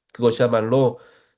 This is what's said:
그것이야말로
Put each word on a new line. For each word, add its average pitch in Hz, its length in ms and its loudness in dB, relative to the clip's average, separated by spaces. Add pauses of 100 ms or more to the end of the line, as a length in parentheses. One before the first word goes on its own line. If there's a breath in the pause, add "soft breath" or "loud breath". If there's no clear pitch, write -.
(140)
그것이야말로 117 840 0 (380 loud breath)